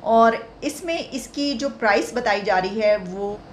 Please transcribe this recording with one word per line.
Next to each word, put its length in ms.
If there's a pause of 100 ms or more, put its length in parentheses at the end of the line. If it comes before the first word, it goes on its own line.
और 440 (160)
इसमें 460
इसकी 440
जो 140
प्राइस 460
बताई 280
जा 160
रही 220
है 160
वो 440 (120)